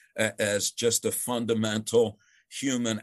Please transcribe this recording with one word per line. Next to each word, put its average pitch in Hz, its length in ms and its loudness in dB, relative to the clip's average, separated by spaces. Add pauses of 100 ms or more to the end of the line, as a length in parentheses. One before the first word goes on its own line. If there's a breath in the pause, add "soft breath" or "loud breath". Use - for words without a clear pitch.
(180 soft breath)
a-, 110 220 -2
as 104 320 0
just 117 320 0
a - 80 0
fundamental 110 1080 0 (320 soft breath)
human 120 520 -2